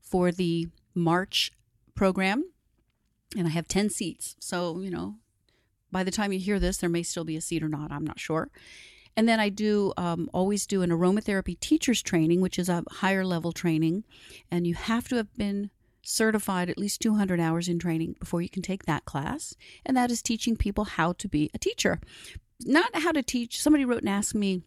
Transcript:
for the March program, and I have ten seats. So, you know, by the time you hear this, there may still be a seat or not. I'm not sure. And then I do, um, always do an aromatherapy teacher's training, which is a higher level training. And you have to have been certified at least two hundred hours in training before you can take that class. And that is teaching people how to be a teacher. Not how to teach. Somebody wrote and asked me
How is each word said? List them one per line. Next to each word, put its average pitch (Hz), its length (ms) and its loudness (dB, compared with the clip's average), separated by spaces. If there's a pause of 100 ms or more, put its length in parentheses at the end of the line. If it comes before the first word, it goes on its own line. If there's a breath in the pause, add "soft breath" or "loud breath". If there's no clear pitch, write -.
for 180 320 2
the 170 360 0 (260)
March 175 580 2 (420)
program, 190 580 2 (840)
and 175 100 0
I 160 40 2
have 165 180 -2
ten 208 220 2
seats. - 500 -8
So, 175 400 -4
you 190 100 -8
know, 180 260 -6 (760)
by 185 120 0
the 185 60 0
time 202 220 -2
you 185 60 -2
hear 196 200 0
this, 180 200 2
there 180 100 0
may 170 140 2
still 170 220 -6
be 160 120 -4
a 160 60 -6
seat 160 200 -2
or 156 60 -2
not. 147 240 -4
I'm 147 140 -6
not - 120 -8
sure. - 320 -2 (640 loud breath)
And 226 120 4
then 226 120 4
I 208 80 2
do, 208 480 2
um, 170 360 -2
always 190 340 0
do 190 160 0
an 175 80 2
aromatherapy 185 680 2
teacher's 285 420 2
training, 170 400 4
which 185 200 0
is 180 80 0
a 175 220 0
higher 190 340 0
level 170 280 -2
training. 165 520 2 (460 loud breath)
And 175 160 0
you 170 80 0
have 226 340 -2
to 254 80 0
have 220 200 -2
been 202 340 -4 (320)
certified 202 680 0
at - 80 -4
least 202 240 -4
two 214 140 4
hundred 185 240 2
hours 165 280 2
in 175 100 0
training 165 400 -2
before - 220 -4
you 175 80 -4
can 190 140 -6
take 190 220 -6
that 151 200 -2
class. - 500 -6 (300 loud breath)
And 262 120 2
that 247 140 2
is 233 120 -2
teaching 226 340 0
people 208 280 0
how 175 300 0
to - 140 -8
be 151 240 0
a - 60 -8
teacher. - 420 0 (640 loud breath)
Not 330 320 4
how 330 180 0
to 285 100 2
teach. 233 380 -4
Somebody 294 240 6
wrote 240 160 0
and 208 80 -2
asked 202 260 0
me 190 320 2